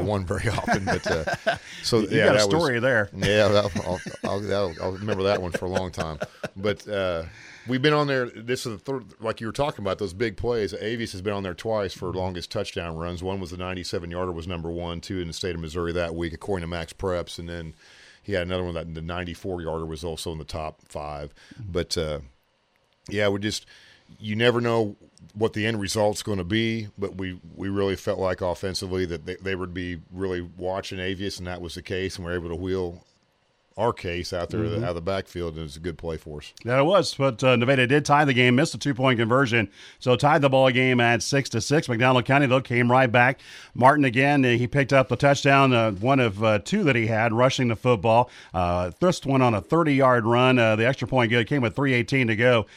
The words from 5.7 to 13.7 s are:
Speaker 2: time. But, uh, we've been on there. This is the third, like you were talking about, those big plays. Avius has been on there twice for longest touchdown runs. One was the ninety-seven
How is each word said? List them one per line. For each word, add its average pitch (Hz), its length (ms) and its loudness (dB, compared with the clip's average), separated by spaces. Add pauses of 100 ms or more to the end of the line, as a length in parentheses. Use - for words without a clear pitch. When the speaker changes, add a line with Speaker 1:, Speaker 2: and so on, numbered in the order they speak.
Speaker 2:
time. 80 280 -8 (360)
But, 98 320 -4
uh, 92 360 -2 (420)
we've 127 160 -2
been 151 120 2
on 147 140 2
there. 131 220 0
This 117 360 -6
is 117 80 -8
the 98 40 -12
third, 127 280 -8 (160)
like 107 180 -4
you 113 80 -8
were 104 60 -6
talking 143 320 -4
about, 92 140 -2
those 92 140 -4
big 107 220 -4
plays. 110 380 -2
Avius 107 400 -6
has 92 80 -10
been 104 100 -4
on 101 120 -4
there 92 100 -6
twice 107 400 -4
for 90 180 -6
longest 90 400 -6
touchdown 87 460 -6
runs. 85 260 -6
One 95 160 -4
was 87 120 -8
the 90 60 -10
ninety-seven 90 540 -8